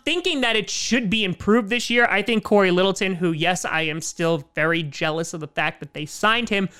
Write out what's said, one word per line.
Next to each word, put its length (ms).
thinking 360
that 160
it 120
should 420
be 120
improved 460
this 220
year. 200
I 120
think 200
Corey 300
Littleton, 420
who, 160
yes, 340
I 180
am 180
still 540
very 280
jealous 520
of 60
the 60
fact 320
that 160
they 120
signed 420
him, 200